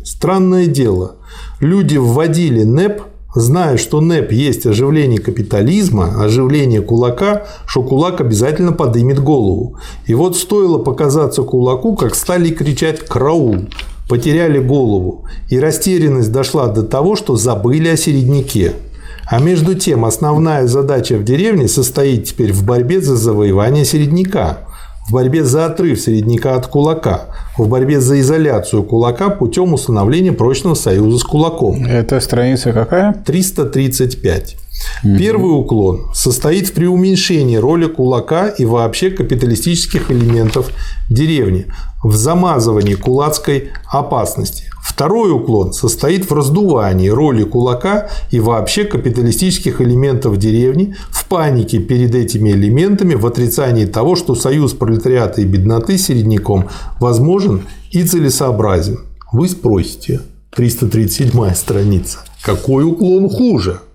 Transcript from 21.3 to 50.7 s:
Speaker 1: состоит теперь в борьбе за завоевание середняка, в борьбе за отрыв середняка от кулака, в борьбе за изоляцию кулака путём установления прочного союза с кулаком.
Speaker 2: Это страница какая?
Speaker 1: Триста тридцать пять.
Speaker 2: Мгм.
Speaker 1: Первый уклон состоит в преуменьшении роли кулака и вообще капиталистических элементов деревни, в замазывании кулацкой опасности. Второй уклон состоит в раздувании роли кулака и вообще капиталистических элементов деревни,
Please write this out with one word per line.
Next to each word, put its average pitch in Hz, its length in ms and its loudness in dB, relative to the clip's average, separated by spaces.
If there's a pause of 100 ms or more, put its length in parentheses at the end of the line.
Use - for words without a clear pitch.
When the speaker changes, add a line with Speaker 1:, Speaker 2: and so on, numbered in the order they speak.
Speaker 1:
состоит 135 580 0
теперь 107 260 -2
в 98 120 0
борьбе 123 360 2
за 139 160 2
завоевание 107 720 2
середняка, 151 720 0 (500)
в 104 40 -2
борьбе 131 300 2
за 143 240 2
отрыв 160 340 0
середняка 117 540 0
от 127 120 -2
кулака, 147 600 0 (300)
в 110 100 2
борьбе 131 340 2
за 135 200 2
изоляцию 131 640 0
кулака 120 480 0
путём 185 420 0
установления 127 600 2
прочного 131 420 0
союза 110 440 2
с 120 60 -2
кулаком. 151 640 0
Speaker 2:
Это 123 340 0
страница 240 540 0
какая? 185 400 2 (100)
Speaker 1:
Триста 170 400 -2
тридцать 131 560 -2
пять. - 360 -2 (460)
Speaker 2:
Мгм. 196 160 4
Speaker 1:
Первый 190 400 2
уклон 101 560 0
состоит 156 540 0
в - 40 -8
преуменьшении 180 840 2
роли 156 300 2
кулака 127 600 0
и 202 180 -2
вообще 117 440 0
капиталистических 127 1000 -2
элементов 117 600 2 (380)
деревни, 117 580 0 (360)
в 110 140 2
замазывании 117 800 0
кулацкой 139 760 -2 (200)
опасности. 127 760 -4 (180)
Второй 202 500 0
уклон 110 400 0
состоит 180 560 -2
в 143 60 -2
раздувании 131 760 2
роли 120 360 2
кулака 123 640 -2 (220)
и 123 100 0
вообще 113 440 0
капиталистических 123 960 -2
элементов 123 560 2
деревни, 127 580 2 (160)